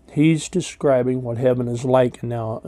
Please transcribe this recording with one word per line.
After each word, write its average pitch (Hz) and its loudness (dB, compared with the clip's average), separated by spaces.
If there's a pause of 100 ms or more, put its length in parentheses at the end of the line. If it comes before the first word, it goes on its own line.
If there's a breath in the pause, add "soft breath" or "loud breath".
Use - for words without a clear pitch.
(120)
he's 156 2
describing 131 -2
what 117 -6
heaven 123 0
is 120 -4
like. 127 4
And 117 -6
now, 117 -6